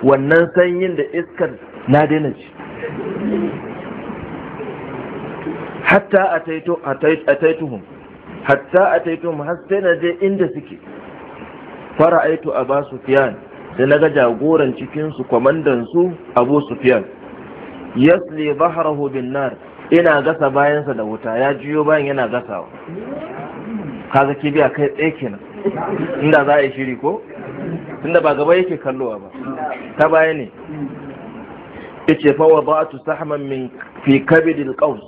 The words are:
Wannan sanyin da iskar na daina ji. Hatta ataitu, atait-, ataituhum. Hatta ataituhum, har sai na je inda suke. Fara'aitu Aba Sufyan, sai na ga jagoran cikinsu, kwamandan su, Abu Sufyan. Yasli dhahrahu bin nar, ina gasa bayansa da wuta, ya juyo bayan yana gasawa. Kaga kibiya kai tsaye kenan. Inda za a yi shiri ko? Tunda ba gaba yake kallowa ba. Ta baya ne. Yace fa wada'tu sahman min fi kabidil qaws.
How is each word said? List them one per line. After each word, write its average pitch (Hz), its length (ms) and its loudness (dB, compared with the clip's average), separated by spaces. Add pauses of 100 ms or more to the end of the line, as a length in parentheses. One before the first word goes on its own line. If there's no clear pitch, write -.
Wannan 143 520 6
sanyin 180 400 2
da 147 80 0 (100)
iskar 170 360 -2 (380)
na 147 200 6
daina 151 240 2
ji. - 160 -12 (3250)
Hatta 196 480 4
ataitu, 165 540 -4
atait-, 156 440 0
ataituhum. 147 520 0 (640)
Hatta 175 480 4
ataituhum, 165 540 -2
har 170 120 -4 (120)
sai 196 120 0
na 180 140 2
je 170 160 -2 (100)
inda 190 320 2
suke. 139 240 -12 (1200)
Fara'aitu 160 580 4
Aba 139 340 0
Sufyan, 131 460 2 (420)
sai 123 100 4
na 143 100 6
ga 156 120 6
jagoran 135 680 2
cikinsu, 147 460 -8
kwamandan 135 680 2
su, 175 200 2 (240)
Abu 135 320 4
Sufyan. 127 360 2 (920)
Yasli 151 580 2
dhahrahu 156 600 0
bin 127 180 -6
nar, 135 220 -2 (380)
ina 160 300 6
gasa 156 280 0
bayansa 143 440 2
da 113 100 -4
wuta, 110 340 -6
ya 135 160 2
juyo 147 300 -2
bayan 151 240 2
yana 135 200 0
gasawa. 104 400 -6 (1500)
Kaga 139 220 4
kibiya 147 340 2
kai 147 200 0
tsaye 156 220 0
kenan. 117 280 -8 (840)
Inda 147 240 6
za 147 100 4
a 147 60 6
yi 135 120 2
shiri 131 260 -6
ko? 180 220 -2 (800)
Tunda 165 200 2
ba 151 140 2
gaba 147 200 4
yake 180 220 0
kallowa 131 420 -4
ba. 95 100 -18 (680)
Ta 156 120 6
baya 160 240 4
ne. 131 180 -8 (1600)
Yace 151 300 4
fa 160 80 4
wada'tu 156 600 4
sahman 151 420 -4
min 131 220 -6 (360)
fi 139 200 6
kabidil 151 500 2
qaws. 135 320 0